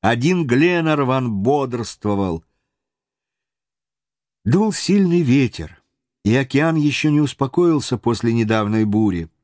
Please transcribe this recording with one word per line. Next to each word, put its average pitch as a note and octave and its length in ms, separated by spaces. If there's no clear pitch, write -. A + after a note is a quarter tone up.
Один C#3+ 440
Гленарван C#3 840
бодрствовал. G#2 1120
Дул F#3+ 280
сильный F3+ 500
ветер, B2 600
и G#2+ 100
океан C#3 420
ещё D3 340
не D3 100
успокоился D3+ 800
после A#2 340
недавней A2 520
бури. G2+ 460